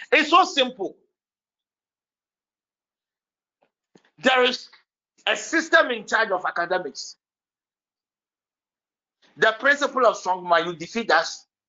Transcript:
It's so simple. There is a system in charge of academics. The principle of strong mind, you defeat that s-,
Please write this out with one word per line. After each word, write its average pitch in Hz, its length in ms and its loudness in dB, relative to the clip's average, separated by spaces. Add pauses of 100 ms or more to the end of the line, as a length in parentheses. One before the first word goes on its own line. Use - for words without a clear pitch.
(100)
It's 302 200 2
so 359 140 6
simple. 254 520 -6 (3250)
There 254 240 2
is 254 260 -2 (580)
a - 100 0
system 320 560 0
in 220 140 -8
charge 220 240 -2
of 180 140 -2
academics. 170 720 -6 (2250)
The 214 180 4
principle 262 480 2
of 190 120 4
strong 185 260 -4
mind, 170 220 2
you 175 100 -8
defeat 180 320 -8
that 160 140 4
s-, - 240 -14 (220)